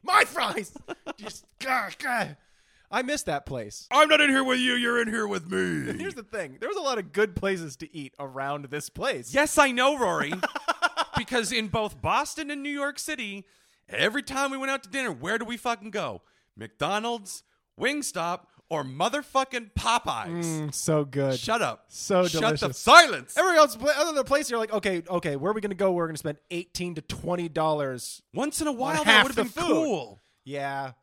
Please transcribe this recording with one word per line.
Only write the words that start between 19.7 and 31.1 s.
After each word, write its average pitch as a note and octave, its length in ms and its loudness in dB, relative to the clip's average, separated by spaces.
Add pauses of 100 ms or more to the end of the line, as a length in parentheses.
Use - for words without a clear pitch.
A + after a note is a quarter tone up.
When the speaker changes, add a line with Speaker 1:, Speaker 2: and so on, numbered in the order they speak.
Speaker 2:
Popeyes. E3+ 680 -2
Speaker 1:
Mm, D#3 300 -4
so D3+ 300 2
good. C3+ 340 -2
Speaker 2:
Shut A3+ 240 0
up. A#2+ 260 -4
Speaker 1:
So F3+ 380 2
Speaker 2:
Shut D#3+ 140 0
Speaker 1:
delicious. D#3 200 2
Speaker 2:
the D3 140 -2
silence. B3 640 8
Speaker 1:
Every F4 200 4
else D4 200 6
pla-, C4+ 200 0
other D4+ 280 0
place, C4+ 260 0
you're A#3 80 0
like, G#3+ 140 -2
"Okay, F#3 360 0
okay, E3+ 280 -2
where D#3 140 -2
are G#3+ 40 0
we A3 60 -2
gonna G3+ 140 -4
go? F#3+ 180 2
We're F3 140 0
gonna D#3+ 120 -6
spend D3 200 -6 (120)
eighteen F3 460 -6
to D3+ 60 -8
twenty F3 460 -4
dollars D3 720 -2 (120)
Speaker 2:
Once C#4 260 -2
in D#4 60 -2
a D4+ 60 2
Speaker 1:
on A#3+ 40 -4
Speaker 2:
while, D4 280 0
that - 20 6
Speaker 1:
half G#3+ 180 10
Speaker 2:
would've B3+ 120 -2
Speaker 1:
the A3+ 80 2
Speaker 2:
been G#3 80 -6
Speaker 1:
food." E4+ 200 -2
Speaker 2:
cool. G3 500 0 (220)
Speaker 1:
Yeah. C#3 480 -6 (100)